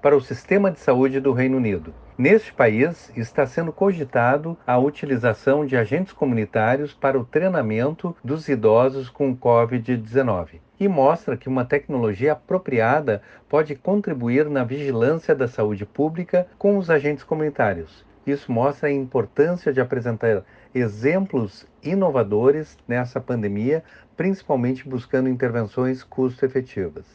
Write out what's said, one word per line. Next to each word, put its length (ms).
para 160
o 40
sistema 500
de 80
saúde 400
do 140
Reino 240
Unido. 360
Neste 340
país, 640
está 300
sendo 260
cogitado 920
a 120
utilização 880
de 120
agentes 340
comunitários 840
para 260
o 60
treinamento 960
dos 260
idosos 580
com 280
covid 600
dezenove 640
e 80
mostra 500
que 100
uma 160
tecnologia 680
apropriada 880
pode 280
contribuir 760
na 140
vigilância 720
da 120
saúde 380
pública 600
com 200
os 120
agentes 340
comunitários. 800
Isso 260
mostra 380
a 20
importância 800
de 80
apresentar 640
exemplos 920
inovadores 920
nessa 340
pandemia, 640
principalmente 680
buscando 420
intervenções 720
custo-efetivas. 1120